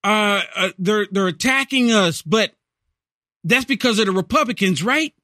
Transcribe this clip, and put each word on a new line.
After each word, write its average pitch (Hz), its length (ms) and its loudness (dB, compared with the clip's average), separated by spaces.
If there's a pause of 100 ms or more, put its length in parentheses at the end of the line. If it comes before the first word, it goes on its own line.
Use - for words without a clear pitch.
Uh, 202 400 0 (140)
uh, 190 220 0
they're, 202 320 0
they're 190 180 0
attacking 254 640 0
us, 185 300 2
but 202 320 0 (880)
that's 240 220 0
because 240 320 0
of 220 80 2
the 190 60 0
Republicans, 190 720 0
right? 294 300 -2 (120)